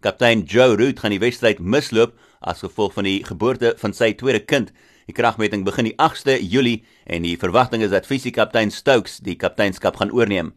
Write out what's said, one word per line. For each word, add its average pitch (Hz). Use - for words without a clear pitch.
Kaptein 113
Joe 120
Root 123
gaan 107
die 101
wedstryd 113
misloop 113
as 87
gevolg 98
van 101
die 95
geboorte 117
van 104
sy 113
tweede 120
kind. 135
Die 85
kragmeting 107
begin 101
die 110
agste 139
Julie 117
en 85
die 85
verwagting 110
is 101
dat 95
visiekaptein 117
Stokes -
die -
kapteinskap 95
gaan 101
oorneem. 101